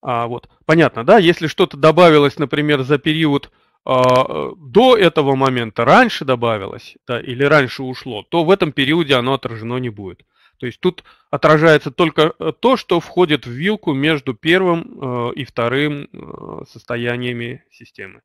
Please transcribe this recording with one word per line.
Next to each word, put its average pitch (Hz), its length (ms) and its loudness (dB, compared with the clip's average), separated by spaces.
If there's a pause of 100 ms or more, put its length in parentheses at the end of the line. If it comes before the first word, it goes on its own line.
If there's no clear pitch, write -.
А, 120 260 -4
вот. 123 220 -12 (160)
Понятно, 160 400 2
да? 196 140 6
Если 165 280 2
что-то 160 300 -2
добавилось, 151 640 4
например, 147 440 -2
за 143 160 0
период, 156 520 -2 (340)
а, 131 160 0 (280)
э, 73 280 -6
до 202 400 4
этого 151 380 2
момента, 123 500 -2
раньше 202 400 4
добавилось, 117 720 -4 (100)
да, 120 140 -6
или 123 240 -6
раньше 139 380 0
ушло, 123 400 -10
то 170 220 -2
в 170 60 2
этом 185 220 0
периоде 143 420 0
оно 127 180 0
отражено 117 460 -8
не 123 100 -6
будет. 98 360 -16 (340)
То 127 80 -10
есть 117 140 -14
тут 180 220 -2 (280)
отражается 151 600 2
только, 160 480 0
э, 160 200 -6
то, 247 180 2
что - 220 -2
входит 156 480 -2
в 120 40 -14
вилку 175 420 -4
между 139 420 -2
первым, 170 640 -2 (320)
э, - 40 -12
и 123 100 -10
вторым, 143 680 -4
э, - 560 -16
состояниями 120 1000 -8
системы. 107 540 -20